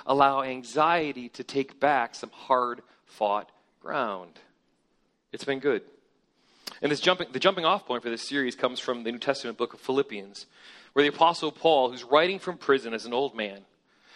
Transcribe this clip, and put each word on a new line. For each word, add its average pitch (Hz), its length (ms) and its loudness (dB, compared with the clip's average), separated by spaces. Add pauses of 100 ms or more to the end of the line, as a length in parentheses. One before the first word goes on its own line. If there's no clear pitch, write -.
allow 139 360 4
anxiety 131 880 0
to - 120 -12
take - 380 -6
back 135 340 2
some 110 160 -14
hard-fought 120 1200 -2 (300)
ground? 98 580 -6 (920)
It's - 100 -14
been 135 160 -2
good. 127 240 0 (1000)
And 143 100 0
this 143 80 -2
jumping, 180 320 2
the 127 80 -6
jumping 185 240 2
off 190 200 2
point 120 200 -4
for 123 40 -4
this 117 180 -6
series 131 280 -2
comes 123 260 -4
from 120 220 -4
the 113 100 -4
New 123 60 -10
Testament 123 400 -4
book 120 160 -4
of - 60 -20
Philippians, 107 680 -6 (460)
where 143 100 4
the 143 120 2
Apostle 165 360 2
Paul, 143 400 4
who's 123 140 -12
writing 160 340 4
from 185 180 -10
prison 123 380 0
as 107 100 -8
an 120 80 -10
old 127 220 -2
man, 101 280 -8 (540)